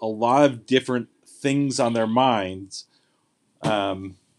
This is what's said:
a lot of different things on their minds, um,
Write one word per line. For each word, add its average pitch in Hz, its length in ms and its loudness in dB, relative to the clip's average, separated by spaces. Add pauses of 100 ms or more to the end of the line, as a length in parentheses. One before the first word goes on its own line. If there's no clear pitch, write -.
a 113 60 -6
lot 117 380 4
of 123 220 -2
different 127 420 0 (160)
things 139 540 -2
on 120 140 2
their 113 140 0
minds, 104 800 -2 (760)
um, 98 540 -4 (220)